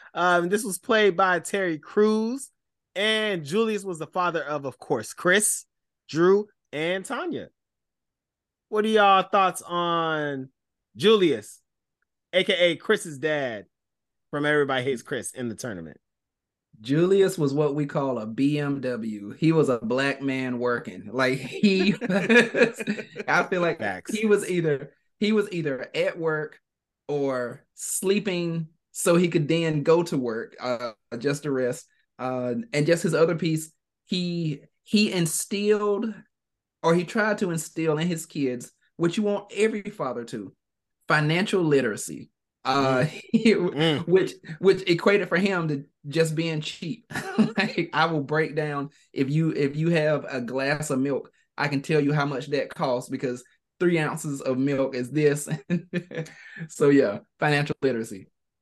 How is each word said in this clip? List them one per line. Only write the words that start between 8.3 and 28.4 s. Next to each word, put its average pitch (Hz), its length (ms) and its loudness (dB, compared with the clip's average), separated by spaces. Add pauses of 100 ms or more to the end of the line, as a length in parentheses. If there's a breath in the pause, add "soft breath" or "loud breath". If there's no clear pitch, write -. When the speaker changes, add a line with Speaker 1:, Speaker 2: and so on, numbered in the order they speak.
Speaker 1:
What 214 160 0
are 220 40 0
y'all 196 340 6
thoughts 185 380 2
on 160 880 -2 (480)
Julius, 180 640 2 (720)
A 180 100 4
K 202 100 0 (180)
A 156 40 -2
Chris's 175 440 -2
dad 135 460 -2 (640)
from 147 140 -2
Everybody 139 380 2
Hates 127 180 -2
Chris 117 320 -8
in 123 160 -6
the 107 60 -8
tournament? 90 420 -10 (840)
Speaker 2:
Julius 180 560 4
was 139 160 0
what 147 220 0
we 147 100 -2
call 131 320 -2
a 110 80 -6
B 135 340 0
M 143 220 -4
W. 110 560 -6
He 160 140 2
was 151 180 4
a 123 80 2
black 131 440 -2
man 131 360 -4
working. 110 540 -4
Like, 131 260 0
he 196 600 2
<laughs> - 40 -18
was, 226 800 2 (440)
I 170 160 2
feel 180 180 -2
like 165 180 0
Speaker 1:
Facts. 95 340 -6
Speaker 2:
he 214 120 -2
was 202 240 2
either, 160 420 -2 (280)
he 208 120 2
was 208 200 2
either 147 420 -4
at 180 240 -2
work 156 420 -4 (480)
or 135 560 -4 (120)
sleeping 175 920 -2 (260)